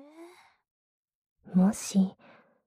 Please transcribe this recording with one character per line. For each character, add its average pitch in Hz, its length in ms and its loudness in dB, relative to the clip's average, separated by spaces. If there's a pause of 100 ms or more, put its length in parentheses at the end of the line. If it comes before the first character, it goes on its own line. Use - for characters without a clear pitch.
(1500)
も 185 200 2
し、 - 420 -2 (520)